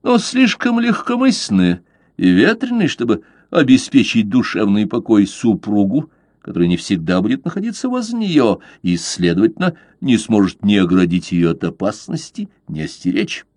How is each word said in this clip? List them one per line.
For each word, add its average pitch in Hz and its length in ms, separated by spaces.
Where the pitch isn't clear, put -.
но 240 160
слишком 240 640
легкомысленное 226 1000
и 90 120
ветреное, 214 600
чтобы 113 340
обеспечить 127 760
душевный 107 580
покой 107 400
супругу, 104 840
который 87 260
не 87 80
всегда 90 460
будет 127 220
находиться 202 440
возле 240 300
нее 147 400
и, 87 140
следовательно, 98 800
не 120 180
сможет 104 440
ни 104 140
оградить 90 560
ее 85 200
от 80 120
опасности, 151 840
ни 151 120
остеречь. - 680